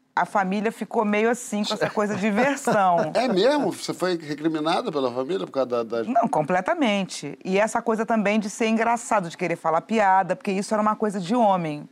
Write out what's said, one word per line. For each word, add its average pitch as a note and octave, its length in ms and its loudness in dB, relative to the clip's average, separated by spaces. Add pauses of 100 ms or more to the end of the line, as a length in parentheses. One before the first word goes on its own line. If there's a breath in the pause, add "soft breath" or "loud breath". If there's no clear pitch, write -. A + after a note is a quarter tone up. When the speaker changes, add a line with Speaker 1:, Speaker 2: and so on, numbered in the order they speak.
(140)
Speaker 1:
a F3 120 2
família G3+ 460 0
ficou A3 320 -2
meio G#3 260 2
assim, G#3 340 -2
com G#3+ 100 -2
essa D#3 160 0
coisa G#3 260 0
de G#3 140 0
versão. G3 840 2
Speaker 2:
É B3 140 2
mesmo? A#3+ 440 2
Você - 200 -8
foi F3+ 240 -2
recriminada D#3+ 720 -2
pela C3 220 0
família D3 340 -4
por - 60 -12
causa C3 160 0
da, A#2+ 140 0
das A#2 240 -2
Speaker 1:
Não, A#3+ 220 2
completamente. F#3 1160 0
E F#3+ 140 2
essa A3 240 2
coisa A3 240 0
também A3 340 2
de G3+ 80 -4
ser A3 200 -2
engraçado, A3 600 0
de - 80 -14
querer E3+ 200 -2
falar E3 260 0
piada, F#3+ 540 2
porque G#3 160 -6
isso G3 220 -2
era G#3+ 80 2
uma G#3+ 140 2
coisa G#3 240 -2
de F3+ 140 -2
homem. F3+ 580 0